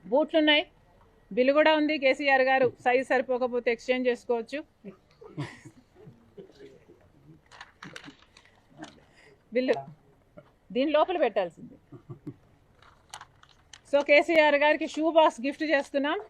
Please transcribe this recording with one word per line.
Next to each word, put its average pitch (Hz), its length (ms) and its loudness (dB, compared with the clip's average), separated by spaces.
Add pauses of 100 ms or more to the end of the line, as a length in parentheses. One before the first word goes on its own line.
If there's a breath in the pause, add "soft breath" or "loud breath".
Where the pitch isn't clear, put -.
(100)
బూట్లున్నాయి, 302 540 2 (720)
బిల్లు 254 200 2
కూడా 311 220 4
ఉంది. 302 160 0 (100)
కేసీఆర్ 269 460 2
గారు 262 160 2 (180)
సైజు 254 260 2
సరిపోకపోతే 247 640 -2
ఎక్స్‌చేంజ్ 254 360 -4
చేసుకోవచ్చు. 240 480 -6 (4000 soft breath)
బిల్లు 254 200 0 (1000)
దీని 285 200 0
లోపల 349 280 0
పెట్టాల్సింది. 180 520 -6 (2250)
So, 285 80 0 (120)
కేసీఆర్ 302 520 4
గారికి 302 300 2
షూ 311 140 -2 (100)
బాక్స్ 311 300 4
గిఫ్ట్ 285 260 -6
చేస్తున్నాం. 285 460 -4 (120)